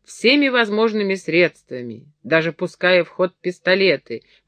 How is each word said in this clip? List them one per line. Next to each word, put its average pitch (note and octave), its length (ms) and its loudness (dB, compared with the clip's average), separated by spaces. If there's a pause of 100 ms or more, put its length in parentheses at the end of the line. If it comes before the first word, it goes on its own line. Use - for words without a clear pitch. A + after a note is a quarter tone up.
всеми C#4 440 2
возможными G#3+ 680 0
средствами, D3+ 960 -4 (120)
даже D#3+ 280 0
пуская F3+ 520 0
в - 40 -18
ход F3+ 320 -4
пистолеты, F3+ 840 -2 (240)